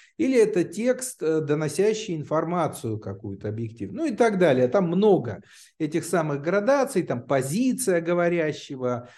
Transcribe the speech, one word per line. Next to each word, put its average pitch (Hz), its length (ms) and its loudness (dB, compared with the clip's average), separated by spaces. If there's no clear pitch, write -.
или 262 200 2
это 196 260 4
текст, 247 580 -4
э, 160 200 0
доносящий 156 760 0
информацию 151 840 -2
какую-то 101 500 -10
объективную, 113 560 -6
ну, 277 80 -2
и - 20 -8
так 220 240 2
далее. 131 300 4
Там 180 180 2
много 165 540 2
этих 156 260 -4
самых 151 360 -2
градаций, 202 640 0
там 123 240 -6
позиция 170 720 0
говорящего, 156 1160 -2